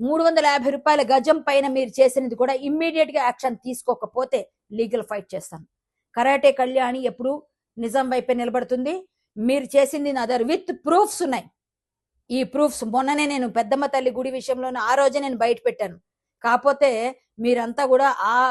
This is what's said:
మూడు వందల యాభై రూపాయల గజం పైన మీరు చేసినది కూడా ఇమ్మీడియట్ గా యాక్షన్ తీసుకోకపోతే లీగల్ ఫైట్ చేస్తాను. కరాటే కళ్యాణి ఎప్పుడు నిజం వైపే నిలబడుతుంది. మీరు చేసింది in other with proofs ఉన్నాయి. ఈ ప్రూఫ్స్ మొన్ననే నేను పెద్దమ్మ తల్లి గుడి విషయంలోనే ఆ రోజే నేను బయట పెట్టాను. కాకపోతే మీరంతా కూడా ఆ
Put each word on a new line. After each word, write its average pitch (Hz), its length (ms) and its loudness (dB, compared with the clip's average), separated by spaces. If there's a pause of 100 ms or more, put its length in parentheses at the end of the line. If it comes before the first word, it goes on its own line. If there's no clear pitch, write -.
మూడు 302 220 0
వందల 320 220 4
యాభై 285 260 2
రూపాయల 277 300 2
గజం 269 380 2
పైన 277 280 2
మీరు 262 340 0
చేసినది 254 340 2
కూడా 254 180 0
ఇమ్మీడియట్ 311 580 0
గా 277 120 -2
యాక్షన్ 247 340 -2
తీసుకోకపోతే 247 920 -4 (200)
లీగల్ 226 320 -2
ఫైట్ 202 320 -10
చేస్తాను. 165 300 -12 (500)
కరాటే 269 360 4 (100)
కళ్యాణి 254 380 0 (100)
ఎప్పుడు 247 220 -6 (520)
నిజం 240 300 0
వైపే 254 280 -2
నిలబడుతుంది. 254 520 -4 (540)
మీరు 269 280 0
చేసింది 285 380 2
in 269 100 -2
other 240 160 0 (100)
with 359 180 -2 (180)
proofs 370 400 2
ఉన్నాయి. 247 200 -4 (920)
ఈ - 20 0 (140)
ప్రూఫ్స్ 294 300 0 (100)
మొన్ననే 285 400 0
నేను 254 220 -2
పెద్దమ్మ 233 380 0
తల్లి 262 240 0
గుడి 254 180 -4
విషయంలోనే 254 440 -6 (100)
ఆ - 100 4
రోజే 277 260 2
నేను 262 180 -4
బయట 240 240 0
పెట్టాను. 208 280 -6 (500)
కాకపోతే 269 440 4 (540)
మీరంతా 240 480 0
కూడా 262 160 6 (260)
ఆ - 20 2 (160)